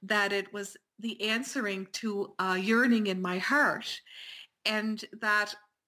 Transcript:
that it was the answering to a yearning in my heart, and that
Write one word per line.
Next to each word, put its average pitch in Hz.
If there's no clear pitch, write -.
that 202
it 196
was 202
the 220
answering 220
to 202
a 185
yearning 226
in 185
my 180
heart, 240
and 214
that 208